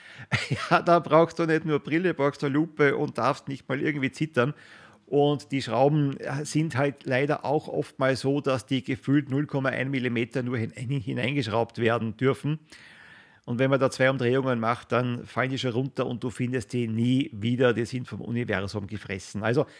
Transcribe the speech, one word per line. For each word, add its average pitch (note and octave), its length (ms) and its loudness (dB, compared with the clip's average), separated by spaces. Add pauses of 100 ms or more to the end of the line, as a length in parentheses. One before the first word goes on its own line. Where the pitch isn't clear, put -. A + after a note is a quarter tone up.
(300)
<laughs> - 400 -2
Ja, E3+ 120 4
da E3+ 180 6
brauchst D#3+ 400 4
du E3 60 2
nicht D#3+ 180 2
nur D3 160 0
Brille, E3 340 0
brauchst C#3 280 0
du D3 60 0
Lupe C#3+ 480 2
und C3+ 220 -4
darfst B2+ 300 0
nicht C3+ 200 -10
mal C3+ 120 -2
irgendwie D3 320 -2
zittern. D3 420 0 (520)
Und C#3+ 440 2
die C3+ 120 -2
Schrauben C#3 540 2 (260)
sind D#3 340 -2
halt C#3+ 300 -2
leider C3+ 380 0
auch D3 220 -2
oftmals C3+ 540 -2
so, C#3 200 0
dass C3 260 -2
die C3 180 -2
gefühlt C3+ 460 0
null C#3+ 160 0
Komma C3+ 240 -2
ein B2+ 200 -2
Millimeter B2 540 -2
nur B2 140 -2
hin-, A2+ 140 -4
hineingeschraubt A#2+ 1040 -2
werden A2+ 380 0
dürfen. C3+ 440 0 (840)
Und A#2+ 140 -4
wenn C3+ 120 2
man C3+ 100 4
da C3 100 4
zwei C3 200 2
Umdrehungen C3 500 0
macht, A#2 320 -2
dann A#2+ 340 0
fallen B2+ 240 -2
die C3+ 80 -4
schon B2 140 -2
runter C3 340 -2
und A#2+ 160 -6
du C3 80 -4
findest B2+ 420 -4
die A#2+ 160 0
nie B2 440 2
wieder. A#2+ 420 2
Die A#2 100 -2
sind - 220 -8
vom G2+ 140 -10
Universum G#2 680 -4
gefressen. G2 560 -10
Also A#2+ 240 2 (140)